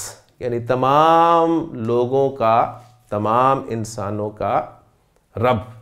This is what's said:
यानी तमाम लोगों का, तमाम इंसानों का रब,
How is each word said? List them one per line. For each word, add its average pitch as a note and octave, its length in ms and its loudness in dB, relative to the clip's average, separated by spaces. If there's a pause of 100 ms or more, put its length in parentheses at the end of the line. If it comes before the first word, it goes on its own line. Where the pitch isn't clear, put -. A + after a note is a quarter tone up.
(420)
यानी A#2+ 200 -4
तमाम E3 960 4 (280)
लोगों B2 460 0
का, A2+ 480 0 (300)
तमाम A#2 600 2
इंसानों G#2 600 -6
का G#2 220 -4 (840)
रब, A2+ 300 0 (160)